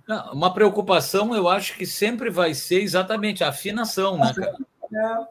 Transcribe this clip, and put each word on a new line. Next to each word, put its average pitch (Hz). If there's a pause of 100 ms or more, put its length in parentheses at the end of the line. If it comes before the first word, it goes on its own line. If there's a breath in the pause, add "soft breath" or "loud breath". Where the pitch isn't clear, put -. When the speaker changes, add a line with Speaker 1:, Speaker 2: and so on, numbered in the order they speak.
Speaker 1:
Não, -
uma 170
preocupação, 196
eu 185
acho 196
que 185
sempre 220
vai 170
ser 180
exatamente 202
a 151
afinação, 196
né, 165
cara? 196 (340)
Speaker 2:
É, 214
a 226